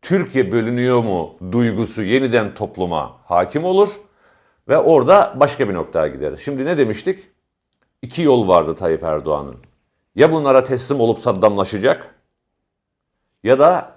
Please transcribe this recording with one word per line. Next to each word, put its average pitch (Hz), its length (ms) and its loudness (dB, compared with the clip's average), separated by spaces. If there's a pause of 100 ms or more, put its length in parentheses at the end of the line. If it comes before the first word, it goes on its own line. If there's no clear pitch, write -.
Türkiye 165 500 -2
bölünüyor 120 520 0
mu 92 320 -6 (160)
duygusu 113 520 -2
yeniden 113 500 0
topluma 87 720 -6
hakim 95 380 -2
olur 190 260 2 (760)
ve 143 100 2
orada 160 580 4
başka 131 340 0
bir 98 40 -6
noktaya 82 340 -4
gideriz. 71 320 -8
Şimdi 135 260 -8
ne 170 120 -2
demiştik? 139 420 -2 (840)
İki 127 200 -10
yol 123 260 4
vardı 82 280 2
Tayyip 82 280 -4
Erdoğan'ın. 76 520 -6 (600)
Ya 151 160 4
bunlara 139 320 4
teslim 131 360 -4
olup 113 200 0
Saddamlaşacak 101 960 -2 (1300)
ya 123 160 2
da 165 380 2